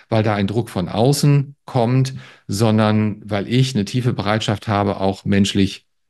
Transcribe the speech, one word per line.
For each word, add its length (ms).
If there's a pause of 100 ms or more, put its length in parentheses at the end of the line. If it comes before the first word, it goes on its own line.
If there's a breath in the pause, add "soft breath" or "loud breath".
weil 140
da 120
ein 120
Druck 220
von 200
außen 640 (100)
kommt, 500 (320 loud breath)
sondern 760
weil 240
ich 280
eine 100
tiefe 280
Bereitschaft 540
habe, 320
auch 240
menschlich 640 (220)